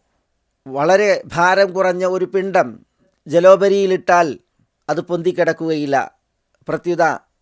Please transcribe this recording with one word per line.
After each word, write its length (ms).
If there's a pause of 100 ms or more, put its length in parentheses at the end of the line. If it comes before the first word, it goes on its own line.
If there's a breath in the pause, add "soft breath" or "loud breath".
(680)
വളരെ 580
ഭാരം 480
കുറഞ്ഞ 320
ഒരു 200
പിണ്ഡം 600 (420)
ജലോപരിയിലിട്ടാൽ 1120 (500)
അത് 120
പൊന്തിക്കിടക്കുകയില്ല, 1080 (560)
പ്രത്യുത 360 (380)